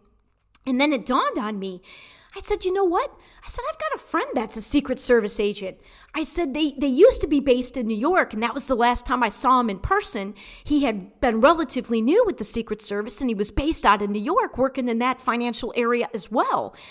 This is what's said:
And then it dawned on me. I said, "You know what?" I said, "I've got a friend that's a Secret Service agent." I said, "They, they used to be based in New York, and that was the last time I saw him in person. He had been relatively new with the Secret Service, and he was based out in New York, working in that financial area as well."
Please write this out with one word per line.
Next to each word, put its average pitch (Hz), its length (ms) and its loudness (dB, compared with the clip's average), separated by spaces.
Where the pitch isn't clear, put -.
And 254 120 0
then 294 140 4
it 247 140 -4
dawned 403 320 0
on 214 200 -6
me. 185 220 -10
I 403 40 -14
said, - 240 -4
"You 370 80 -2
know 392 120 2
what?" 381 300 0
I - 40 -18
said, - 200 -6
"I've 622 100 -8
got 605 160 -4
a - 40 -6
friend 466 360 -4
that's 220 220 -4
a 214 60 -8
Secret - 360 -2
Service 220 400 2
agent." 208 400 -4
I 311 100 -2
said, 320 280 -2
"They, 294 240 -2
they 277 120 0
used 320 320 6
to - 80 -2
be 285 100 4
based 247 380 0
in 240 100 -4
New 220 100 -2
York, 285 360 2
and 214 100 -4
that 233 120 -2
was 269 120 -4
the 262 80 0
last 240 320 2
time 247 160 0
I 226 60 2
saw 254 320 2
him 233 100 0
in 190 80 -6
person. 208 560 -2
He 285 180 2
had 214 380 -4
been 220 200 2
relatively 262 600 2
new 339 240 4
with 320 140 -4
the 208 60 -6
Secret 220 380 -6
Service, 208 380 -6
and 254 100 0
he 226 60 0
was 202 160 -2
based 294 340 0
out 208 160 6
in 202 80 -2
New 208 120 -4
York, 339 360 0
working 262 300 0
in 226 100 -2
that 254 220 -2
financial 240 560 -4
area 240 360 0
as 208 200 -6
well." 254 420 -2